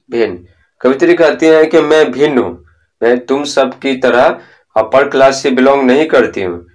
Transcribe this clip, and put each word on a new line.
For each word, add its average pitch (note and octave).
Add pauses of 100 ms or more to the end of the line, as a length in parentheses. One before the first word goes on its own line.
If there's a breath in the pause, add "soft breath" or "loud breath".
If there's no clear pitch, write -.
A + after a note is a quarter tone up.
(100)
भिन्न। G#2 (300 soft breath)
कवित्री E3
कहती D#3
हैं D#3
कि E3
मैं D3+
भिन्न C#3
हूँ, F2 (380)
मैं A#2+
तुम C#3+
सब C3+
की C3+
तरह C3 (360 loud breath)
upper C3
class C3+
से C#3+
belong C3+
नहीं C3
करती A2+
हूँ। F2